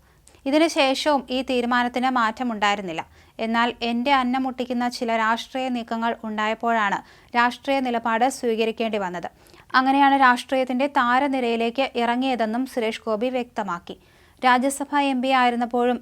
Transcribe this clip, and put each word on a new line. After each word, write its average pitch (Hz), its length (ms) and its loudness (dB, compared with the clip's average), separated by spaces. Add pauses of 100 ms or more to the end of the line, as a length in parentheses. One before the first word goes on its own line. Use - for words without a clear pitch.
(480)
ഇതിനുശേഷവും 285 760 2 (140)
ഈ - 20 0 (100)
തീരുമാനത്തിന് 247 680 0
മാറ്റമുണ്ടായിരുന്നില്ല. 208 840 -2 (420)
എന്നാൽ 233 240 0 (200)
എൻ്റെ 240 300 0
അന്നം 254 280 0
മുട്ടിക്കുന്ന 247 380 -4 (120)
ചില 226 260 -2
രാഷ്ട്രീയ 226 440 -2 (100)
നീക്കങ്ങൾ 233 360 -4 (160)
ഉണ്ടായപ്പോഴാണ് 214 720 0 (400)
രാഷ്ട്രീയ 247 480 0
നിലപാട് 233 400 0 (100)
സ്വീകരിക്കേണ്ടി 226 680 -2
വന്നത്. 175 240 -8 (500)
അങ്ങനെയാണ് 269 480 6
രാഷ്ട്രീയത്തിൻ്റെ 254 640 2 (100)
താരനിരയിലേക്ക് 247 880 0 (160)
ഇറങ്ങിയതെന്നും 240 600 0 (100)
സുരേഷ് 226 320 -4
ഗോപി 226 300 -2
വ്യക്തമാക്കി. 202 600 -6 (460)
രാജ്യസഭ 254 480 2 (220)
എം 254 100 -2
പി 262 160 0
ആയിരുന്നപ്പോഴും 240 640 0